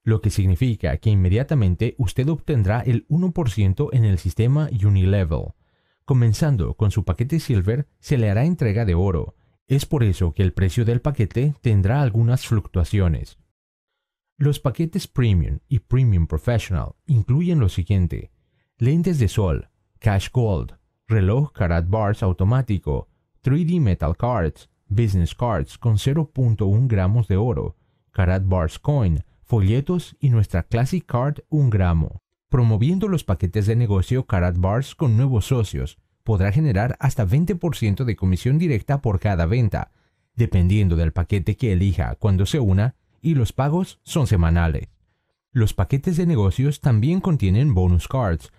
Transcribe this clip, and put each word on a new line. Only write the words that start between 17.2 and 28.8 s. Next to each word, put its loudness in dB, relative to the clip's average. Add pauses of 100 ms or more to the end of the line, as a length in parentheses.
lo 2
siguiente: -2 (460)
lentes 0
de 2
sol, -2 (300)
Cash -2
Gold, -4 (300)
reloj 0
Karat -2
Bars -2
automático, -2 (320)
three 0
D 0
Metal 0
Cards, -4 (180)
Business 0
Cards -4
con 0
cero -2
punto 0
un 2
gramos 0
de 0
oro, -4 (340)
Karat 0
Bars -2
Coin, 0 (200)